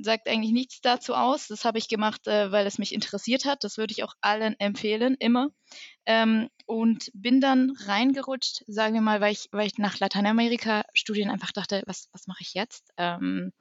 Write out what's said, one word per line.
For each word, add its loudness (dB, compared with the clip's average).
sagt -2
eigentlich 0
nichts -2
dazu 0
aus. 0
Das -10
habe 0
ich -4
gemacht, -2
äh, 2
weil 2
es -4
mich -4
interessiert -4
hat. -2
Das -8
würde -4
ich -6
auch -8
allen 0
empfehlen, 0
immer. 2
Ähm, 4
und 0
bin 4
dann 4
reingerutscht, 0
sagen 0
wir 2
mal, 2
weil 4
ich, -12
weil 0
ich -8
nach -2
Lateinamerika 2
Studien -2
einfach -6
dachte, -4
„Was, -12
was -20
mache -14
ich -12
jetzt?“ -8
Ähm, -2